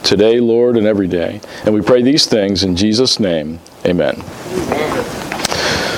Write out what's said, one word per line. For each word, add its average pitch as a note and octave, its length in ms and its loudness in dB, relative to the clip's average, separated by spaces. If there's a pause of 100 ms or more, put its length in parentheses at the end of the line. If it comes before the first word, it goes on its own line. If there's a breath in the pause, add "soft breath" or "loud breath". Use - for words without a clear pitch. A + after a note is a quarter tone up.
today, A2 360 4
Lord, A#2+ 380 2
and G#2 100 2
every G2+ 200 2
day. F2+ 340 -4 (240 loud breath)
And G#2+ 80 2
we G#2 80 2
pray B2 200 4
these C#3 240 2
things G2 380 0
in F2+ 140 0
Jesus' G#2+ 420 2
name. E2 400 -2 (260)
Amen. E2 360 0 (1800 loud breath)